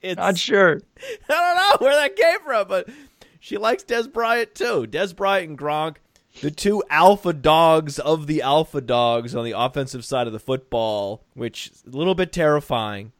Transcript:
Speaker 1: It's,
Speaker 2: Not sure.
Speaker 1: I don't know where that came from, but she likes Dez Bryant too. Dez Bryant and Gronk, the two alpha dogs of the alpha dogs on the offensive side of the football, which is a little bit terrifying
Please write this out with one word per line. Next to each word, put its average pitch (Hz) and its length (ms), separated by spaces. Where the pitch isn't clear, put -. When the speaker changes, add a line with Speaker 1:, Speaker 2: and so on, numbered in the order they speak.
Speaker 1:
It's, 185 160
Speaker 2:
Not 185 200
sure. 180 420
Speaker 1:
I 294 40
don't 349 480
know 254 60
where 277 100
that 302 200
came 381 280
from, 226 240
but 185 200
she - 180
likes 220 280
Dez 233 280
Bryant 233 420
too. 170 360
Dez 175 240
Bryant 196 360
and 143 80
Gronk, 151 380
the 147 100
two 202 400
alpha 175 420
dogs 156 680
of 151 260
the 151 160
alpha 147 380
dogs 120 560
on 117 80
the 117 120
offensive 127 480
side 123 220
of 113 60
the 107 80
football, 113 840
which 120 340
is - 180
a 127 100
little 175 200
bit 180 160
terrifying 117 880